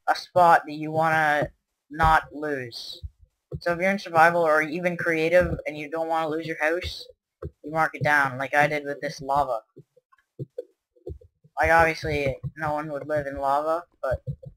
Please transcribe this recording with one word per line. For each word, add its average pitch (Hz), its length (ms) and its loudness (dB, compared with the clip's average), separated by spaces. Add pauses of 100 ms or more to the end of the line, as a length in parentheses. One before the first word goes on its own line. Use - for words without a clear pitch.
a - 80 0
spot 170 500 4
that 151 80 -10
you 156 160 -8
wanna 156 600 0 (380)
not 160 360 4 (100)
lose. 139 680 -8 (600)
So 175 120 -2
if 170 60 -4
you're 185 120 2
in 196 80 0
survival 170 440 4
or 156 180 4
even 170 360 -2
creative 165 600 2 (100)
and 147 120 -8
you 147 100 -10
don't 165 200 -4
wanna 160 200 0
lose 156 180 -6
your 156 140 -8
house, 165 460 -2 (560)
you 147 80 -12
mark 160 240 0
it 147 80 -8
down, 143 360 2
like 135 160 -4
I 147 120 4
did 147 180 -4
with 143 160 -8
this 143 220 -10
lava. 135 380 0 (2000)
Like, 156 100 2
obviously, 156 680 2 (160)
no 156 160 -4
one 151 180 -6
would 143 160 -8
live 151 200 -2
in 139 100 -8
lava, 147 480 0 (180)
but, 135 180 -2 (360)